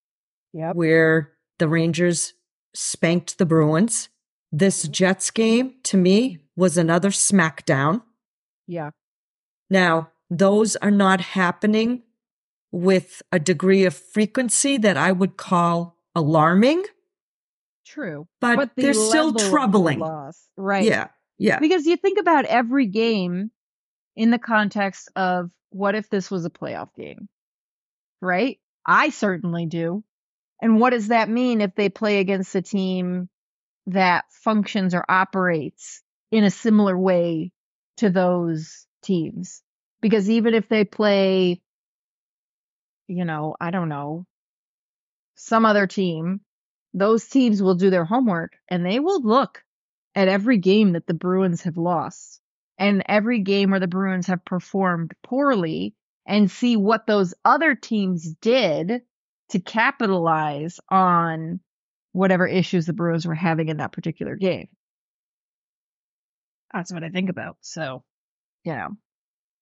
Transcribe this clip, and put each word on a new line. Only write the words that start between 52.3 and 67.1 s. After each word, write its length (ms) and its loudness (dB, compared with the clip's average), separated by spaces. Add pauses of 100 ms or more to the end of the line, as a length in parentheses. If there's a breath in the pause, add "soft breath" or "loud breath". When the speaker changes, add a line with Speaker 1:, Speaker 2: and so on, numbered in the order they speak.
Speaker 1:
and 320 0
every 300 0
game 320 0
where 100 2
the 60 -2
Bruins 400 -4
have 180 -4
performed 680 -4 (100)
poorly 720 -2 (320)
and 240 2
see 280 0
what 300 0
those 260 0 (100)
other 320 2
teams 640 -4
did 600 0 (480)
to 100 -2
capitalize 1200 -2 (100)
on 680 0 (540)
whatever 340 2
issues 380 0
the 80 -4
Bruins 320 -4
were 100 -6
having 320 -2
in 100 -6
that 140 -8
particular 460 -10
game. 320 -6 (2000)
That's 200 -8
what 100 -10
I 60 -12
think 200 -4